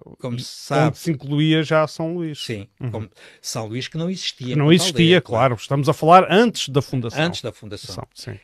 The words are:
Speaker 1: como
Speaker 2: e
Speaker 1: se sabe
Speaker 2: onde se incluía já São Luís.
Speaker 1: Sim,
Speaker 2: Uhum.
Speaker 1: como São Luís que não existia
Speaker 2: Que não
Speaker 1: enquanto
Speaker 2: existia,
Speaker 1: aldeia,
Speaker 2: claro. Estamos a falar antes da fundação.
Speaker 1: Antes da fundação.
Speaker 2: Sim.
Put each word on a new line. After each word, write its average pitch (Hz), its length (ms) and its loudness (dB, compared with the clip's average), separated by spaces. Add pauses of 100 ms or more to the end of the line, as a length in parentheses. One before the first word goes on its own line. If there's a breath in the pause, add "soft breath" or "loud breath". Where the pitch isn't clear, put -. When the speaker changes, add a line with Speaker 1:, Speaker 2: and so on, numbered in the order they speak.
(200)
Speaker 1:
como 120 160 -8
Speaker 2:
e 123 80 -8
Speaker 1:
se - 60 -14
sabe 139 380 0
Speaker 2:
onde 113 100 -4
se 165 140 -4
incluía 151 520 0
já 156 240 2
São 165 260 -6
Luís. 165 300 -8
Speaker 1:
Sim, 104 240 -8 (100)
Speaker 2:
Uhum. 123 140 -6
Speaker 1:
como 107 180 -8 (320 loud breath)
São 110 260 -8
Luís 123 200 -6
que 160 100 -10
não 165 120 -4
existia 131 400 -8
Speaker 2:
Que 123 80 -2
não 143 80 4
Speaker 1:
enquanto 165 160 6
Speaker 2:
existia, 170 240 2
Speaker 1:
aldeia, 170 160 6
Speaker 2:
claro. 123 340 0
Estamos 139 320 -4
a 151 60 4
falar 170 360 6
antes 208 380 2
da 135 140 0
fundação. 127 420 -4
Speaker 1:
Antes 170 180 -4
da 107 120 -6
fundação. 98 600 -14
Speaker 2:
Sim. 104 300 -14